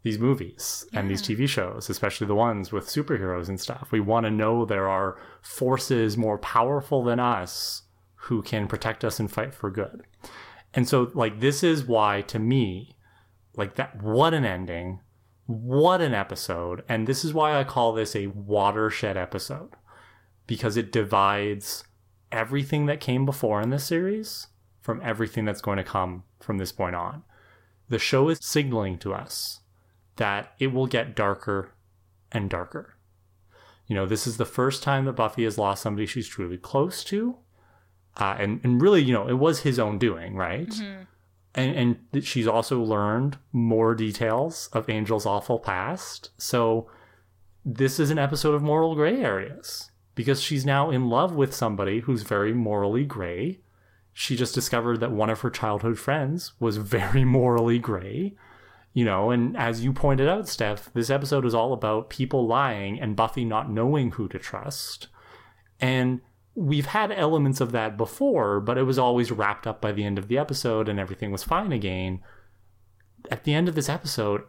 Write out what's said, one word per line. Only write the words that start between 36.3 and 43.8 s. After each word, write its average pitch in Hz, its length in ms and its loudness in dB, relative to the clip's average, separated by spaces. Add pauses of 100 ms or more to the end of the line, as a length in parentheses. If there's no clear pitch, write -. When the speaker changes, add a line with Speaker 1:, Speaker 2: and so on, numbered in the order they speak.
Speaker 1:
close 147 480 -2
to. 226 320 -2 (800)
Uh, 101 200 0
and, 104 260 -2
and 123 180 4
really, 185 200 8
you 127 120 4
know, 107 160 0
it 123 100 2
was 151 220 4
his 127 180 2
own 104 180 0
doing, 98 380 0
right? 95 340 -2
Speaker 2:
Mm-hmm. 202 340 -10 (520)
Speaker 1:
And, 131 200 2
and 120 240 4 (120)
th-, 139 140 0
she's 113 220 0
also 117 340 2
learned 110 560 0 (160)
more 113 420 4